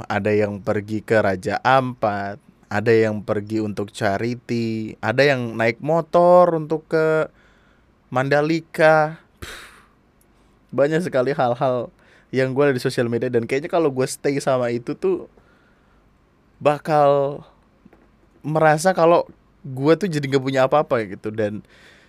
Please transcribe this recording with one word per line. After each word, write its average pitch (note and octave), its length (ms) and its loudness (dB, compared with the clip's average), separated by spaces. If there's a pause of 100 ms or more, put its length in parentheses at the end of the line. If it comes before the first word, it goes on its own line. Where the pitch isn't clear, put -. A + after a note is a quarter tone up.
ada G#2 240 -2
yang G#2 320 0
pergi G#2 400 -4
ke A2 160 2
Raja G2 400 -2
Ampat, A#2 800 -2 (320)
ada G#2+ 240 2
yang A2 240 2
pergi G#2 400 -6
untuk G#2 320 -6
charity, A2+ 1120 -4
ada B2 240 2
yang B2 320 -2
naik A2+ 240 -2
motor F3 720 4
untuk D#3+ 320 -4
ke D#3 400 0 (880)
Mandalika. D#3 1040 2 (240)
Pff, - 320 -18 (960)
banyak D3+ 320 0
sekali C3+ 320 -2
hal-hal B2+ 560 -2 (400)
yang C3 240 -2
gue C#3+ 160 2
ada C3 80 0
di - 20 -4
sosial B2 300 -2
media, A#2 160 -2
dan A#2+ 160 0
kayaknya C3+ 240 -4
kalau E3+ 240 0
gue B2+ 160 -2
stay C#3 320 -4
sama B2+ 320 -2
itu A#2+ 240 -6
tuh F#3+ 320 -4 (1400)
bakal C#3+ 800 0 (1040)
merasa D#3 480 2
kalau E3 320 4 (400)
gue C3+ 320 0
tuh G#3 80 -2
jadi C#3+ 320 -2
gak B2+ 80 -2
punya C3 240 2
apa-apa C3 400 0
gitu. G#2+ 240 -10
Dan G#2 320 -4 (420)